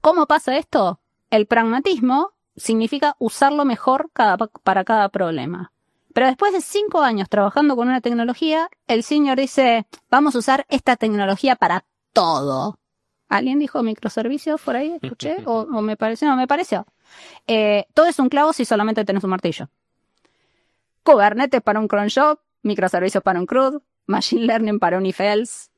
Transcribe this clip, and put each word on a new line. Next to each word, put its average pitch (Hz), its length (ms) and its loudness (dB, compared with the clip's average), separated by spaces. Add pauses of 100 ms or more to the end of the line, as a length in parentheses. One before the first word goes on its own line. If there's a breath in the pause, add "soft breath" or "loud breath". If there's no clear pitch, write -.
¿Cómo 311 260 2
pasa 269 300 0
esto? 196 440 -2 (300)
El 214 160 2
pragmatismo 254 840 0 (240)
significa 226 640 -2
usarlo 277 440 0
mejor 269 480 0
cada 208 240 2
pa-, 220 120 -4
para 190 340 0
cada 208 280 2
problema. 170 600 -4 (440)
Pero 254 120 2
después 381 260 0
de 370 80 0
cinco 403 420 -2
años 220 260 0
trabajando 247 480 2
con 240 100 -2
una 254 140 0
tecnología, 247 680 -2 (200)
el 233 160 0
señor 285 340 2
dice, 247 480 2 (240)
"Vamos 277 240 4
a 247 40 0
usar 269 300 0
esta - 280 0
tecnología 208 580 0
para 175 300 0 (280)
todo". 147 680 0 (500)
¿Alguien 254 320 0
dijo 269 240 -4
microservicios 226 760 -4
por - 140 -6
ahí? 302 260 -4
¿Escuché? 294 440 -8
¿O, 233 160 -2
o 233 220 -6
me 214 140 -4
pareció? 226 320 -2
No, 269 80 2
me 254 120 -2
pareció. 285 380 -2 (600 loud breath)
Eh, 208 480 2
todo 311 120 6
es 339 120 -2
un 254 120 2
clavo 294 220 2
si 254 120 -2
solamente 214 400 -2
tenés 196 180 -2
un 190 80 -4
martillo. 175 380 -4 (1400)
Kubernetes 240 580 4
para 214 180 0
un 214 80 -2
cron 208 240 0
job, 302 260 2 (240)
microservicios 185 600 -2
para 185 180 0
un 180 60 -4
crud, 262 340 0 (260)
machine 208 400 -2
learning 220 320 0
para 175 200 0
un 190 80 -2
if 185 140 -6
else. 208 580 -4